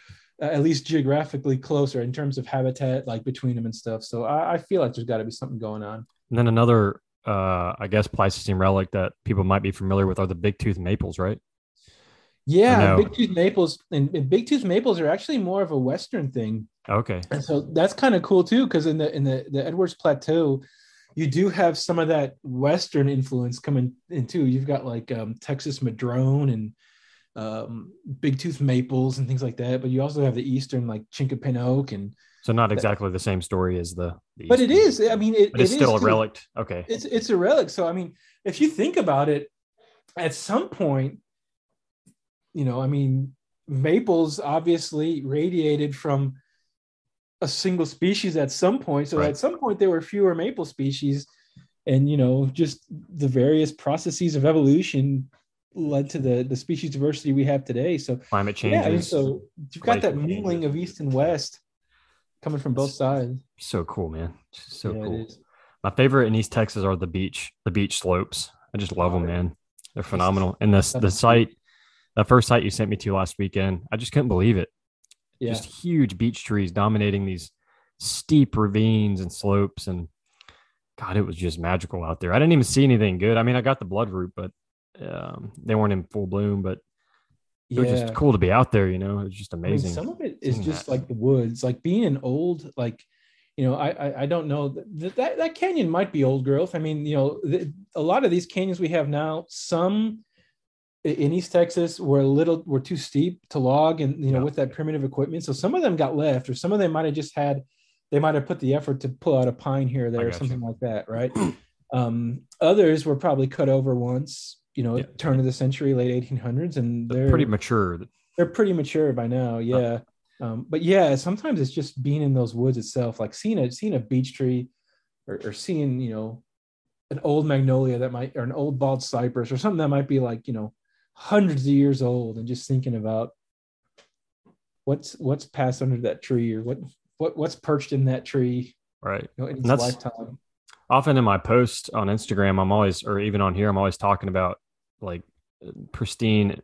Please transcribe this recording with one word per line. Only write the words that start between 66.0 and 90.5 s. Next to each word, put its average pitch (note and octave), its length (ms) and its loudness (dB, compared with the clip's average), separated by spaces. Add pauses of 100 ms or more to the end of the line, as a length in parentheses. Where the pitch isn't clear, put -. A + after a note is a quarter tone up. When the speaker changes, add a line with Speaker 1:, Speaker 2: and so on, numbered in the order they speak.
Speaker 2:
in A2 80 2
East A2 160 0
Texas G#2+ 320 0
are F#2+ 140 2
the F2 100 -4
beach, F#2 460 -6 (120)
the - 60 -2
beach G2+ 300 0
slopes. - 500 -2 (240)
I G#2+ 40 -4
just F2+ 180 -6
love F2+ 180 2
'em, F2 80 2
Speaker 1:
Oh, E2 40 -2
Speaker 2:
man. F2 200 -2 (480)
They're - 80 -8
Speaker 1:
that's, - 60 -10
Speaker 2:
phenomenal. F#2+ 520 2
And G#2 140 6
the, G2 40 10
Speaker 1:
that's - 140 4
Speaker 2:
the G#2+ 200 2
site, A#2 440 4 (600)
the G#2+ 80 4
first B2 240 6
site A#2+ 160 4
you G2+ 60 -2
sent G#2 200 -2
me G#2 60 -2
to G2 180 -4
last F#2+ 240 -2
weekend, F#2+ 440 -2 (100)
I A2 40 -4
just A#2+ 160 -6
couldn't C#3 160 2
believe G2+ 280 4
it. F2 120 -2 (720)
Speaker 1:
Yeah. A#2 140 -4
Speaker 2:
Just - 120 -6
huge C#3 540 0
beech A2+ 260 -2
trees G2 280 0
dominating G#2 520 2
these F#2 280 -8 (480)
steep - 560 2
ravines G#2+ 640 2
and F2+ 120 -6
slopes. G2+ 540 0
And F2 220 -6 (880)
God, F#2 180 -4
it G#2 60 4
was F#2 140 -4
just E2+ 220 -2
magical F2 440 -2
out E2 160 -6
there. F2 140 -2
I A2+ 80 6
didn't E3 120 6
even C#3 120 6
see - 180 4
anything G#2+ 360 4
good. A2 180 4
I A2+ 80 2
mean, B2 100 2
I B2 60 2
got C3 180 0
the G2+ 80 -12
bloodroot, F#2+ 480 -4
but, F#2+ 160 -10 (500)
um, E2+ 520 -12 (120)
they A2 100 0
weren't G#2+ 200 4
in F2+ 100 -4
full G2+ 220 -6
bloom, G2+ 340 0
but F#2+ 200 -4 (880)
it B2 80 -2
was B2 100 4
just B2 200 0
Speaker 1:
Yeah. A2+ 40 -6
Speaker 2:
cool C#3+ 200 4
to G#2 60 4
be F2+ 140 4
out B2 180 4
there, G2 200 4
you F#2 80 -2
know? G2+ 220 -4
It G2+ 40 -6
was F#2+ 100 -10
just G#2 200 -14
Speaker 1:
I - 20 -8
mean, E2+ 100 -6
Speaker 2:
amazing C#3 260 0
Speaker 1:
some G3 180 -8
of F4 100 -12
it C4+ 220 -10
is B2 140 -2